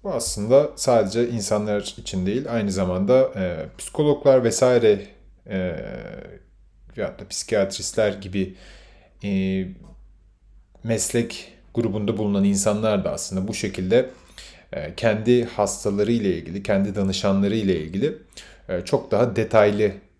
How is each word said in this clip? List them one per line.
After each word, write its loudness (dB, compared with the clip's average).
Bu -6
aslında 2
sadece 2
insanlar -2
için -4
değil, -2
aynı 0
zamanda, 2
e, -4
psikologlar 2
vesaire, 4
e, -6
ya -6
da -16
psikiyatristler -2
gibi, -4
e, -2
meslek -2
grubunda -2
bulunan 2
insanlar 2
da -2
aslında -6
bu -6
şekilde, 0
e, -8
kendi 2
hastaları -2
ile 0
ilgili, -10
kendi 0
danışanları 0
ile 0
ilgili, -4
e, -4
çok -2
daha 2
detaylı 4